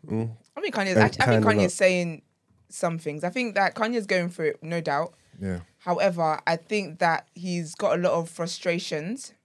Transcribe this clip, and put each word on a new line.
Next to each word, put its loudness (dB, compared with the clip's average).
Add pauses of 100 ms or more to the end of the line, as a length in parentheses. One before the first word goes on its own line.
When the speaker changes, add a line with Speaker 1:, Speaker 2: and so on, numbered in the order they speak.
Speaker 1:
Mm. -2 (280)
Speaker 2:
I -8
think -4
Kanye's, 2
Speaker 1:
Uh, 8
Speaker 2:
I, 8
I 4
think 0
Speaker 1:
kinda 6
Speaker 2:
Kanye's 6
Speaker 1:
not. 2
Speaker 2:
saying 2 (460)
some -2
things. -6
I -2
think -4
that 2
Kanye's 0
going 0
through -2
it, -4
no -4
doubt. -2 (280)
Speaker 3:
Yeah. -4 (180)
Speaker 2:
However, 0
I 2
think -6
that 0
he's -6
got 2
a -2
lot 2
of -2
frustrations -6 (120)